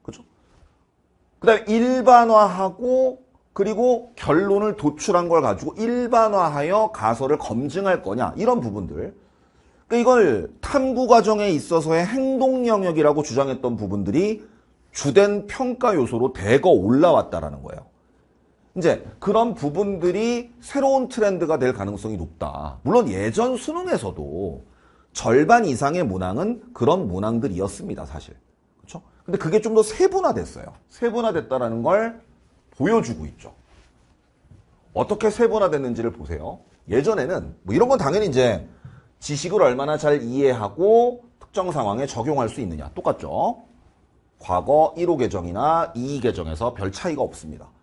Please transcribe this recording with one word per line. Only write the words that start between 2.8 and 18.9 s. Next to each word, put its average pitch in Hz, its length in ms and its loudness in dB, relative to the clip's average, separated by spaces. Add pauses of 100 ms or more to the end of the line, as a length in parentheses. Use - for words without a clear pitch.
그리고 233 600 0
결론을 202 600 0
도출한 170 540 0
걸 165 120 4
가지고 113 340 -2
일반화하여 214 1160 0
가설을 131 460 0
검증할 147 640 -2
거냐. 123 320 -4
이런 233 240 0
부분들. 101 560 -8 (720)
그러니까 240 140 0
이걸 202 580 4
탐구 262 480 -2
과정에 208 420 6
있어서의 160 560 0
행동 262 640 0
영역이라고 156 560 2
주장했던 123 540 -2
부분들이 104 680 -2 (460)
주된 202 560 2
평가 247 480 -2
요소로 123 380 0
대거 120 380 2
올라왔다라는 101 920 2
거예요. - 220 -16 (880)
이제 165 280 0 (140)